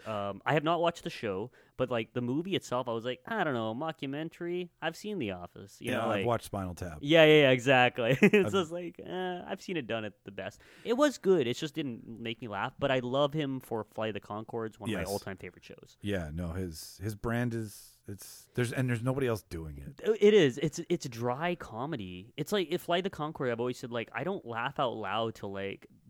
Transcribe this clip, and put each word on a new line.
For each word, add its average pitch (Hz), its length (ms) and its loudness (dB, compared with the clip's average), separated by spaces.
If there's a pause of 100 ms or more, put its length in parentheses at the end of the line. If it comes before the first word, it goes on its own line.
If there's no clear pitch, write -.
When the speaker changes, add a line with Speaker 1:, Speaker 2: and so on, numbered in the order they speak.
Speaker 1:
Um, 101 400 -6
I 123 60 2
have 151 100 2
not 160 180 0
watched 170 220 0
the 180 80 -8
show, 104 400 -4 (260)
but, 127 140 -2
like, 117 220 -2
the 123 80 -2
movie 151 340 -2
itself, 127 320 -2
I 120 60 -4
was 113 120 -4
like, 127 220 -6
"I 220 160 -2
don't 151 120 0
know, 110 200 0
mockumentary. 160 960 -6 (120)
I've 160 140 -4
seen 208 240 -6
The 107 140 -2
Office." 90 480 -12
You 120 100 -4
Speaker 2:
Yeah, 127 60 0
Speaker 1:
know, 117 80 0
Speaker 2:
I've 117 40 0
Speaker 1:
like 104 180 0
Speaker 2:
watched 117 180 0
Spinal 92 320 -4
Tap. 82 240 -10
Speaker 1:
Yeah, 156 240 8
yeah, 151 180 10
yeah, 135 80 8
exactly. 123 600 6
<laughs> 135 120 6
It's 208 240 8
Speaker 2:
I've 208 60 0
Speaker 1:
just 180 180 0
like, 175 340 -10
eh, 180 400 -6
I've 196 160 -10
seen 180 160 -6
it 127 120 -4
done 110 160 -2
at 104 80 -8 (120)
the 98 60 -14
best. 98 300 -10 (240)
It 220 80 0
was 269 260 4
good. 175 300 4
It 120 80 0
just - 180 -8
didn't 135 320 -6
make 113 340 -8
me 127 60 -10
laugh, 104 320 -4
but 135 140 2
I 131 80 4
love 135 320 2
him 139 260 -2
for 113 240 -4
Flight 110 280 -4
of 101 40 -8
the 101 60 -6
Conchords, 110 580 -8
one 110 100 -6
of 110 40 -2
Speaker 2:
Yes. 92 140 -2
Speaker 1:
my 98 60 -4
all-time 101 240 -6
favorite - 280 -18
shows. - 360 -20
Speaker 2:
Yeah, 95 320 -4
no, 85 200 -4
his, 90 500 -8
his 104 140 -6
brand 117 380 -2
is, 110 360 -10 (160)
it's, - 480 -16
there's, 120 180 0
and 127 160 0
there's 117 140 0
nobody 131 240 0
else 113 160 0
doing 80 360 -10
it. 69 300 -10
Speaker 1:
Uh, - 120 4
it 208 140 10
is. 143 240 8
It's, 160 200 -2 (120)
it's 170 180 0
dry 123 480 -2
comedy. 110 800 -8
It's 147 160 -4
like, 190 180 0
if 170 120 -2
Flight - 180 0
of 180 40 -8
the 190 120 -6
Conchord, 147 340 -4
I've 113 100 -2
always 123 180 -2
said, 120 120 -10
like, 117 240 -6
I 113 100 -4
don't 185 220 -6
laugh 117 320 -4
out 123 160 0
loud 110 400 -2
till, 101 180 -10
like, 98 340 -8 (240)